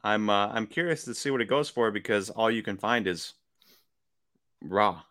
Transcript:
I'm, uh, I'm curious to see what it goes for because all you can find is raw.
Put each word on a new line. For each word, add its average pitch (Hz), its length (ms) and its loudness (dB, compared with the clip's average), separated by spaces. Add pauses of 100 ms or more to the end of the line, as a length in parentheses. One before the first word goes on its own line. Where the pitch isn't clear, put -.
I'm, 107 280 2
uh, 101 180 4
I'm 110 180 -4
curious 165 380 -4
to 120 100 -8
see - 160 -4
what 131 120 0
it 107 60 -4
goes 147 200 2
for 113 220 2
because 104 400 0
all 113 200 2
you 113 120 0
can 101 160 -6
find 110 280 0
is 87 280 -4 (1300)
raw. 92 480 2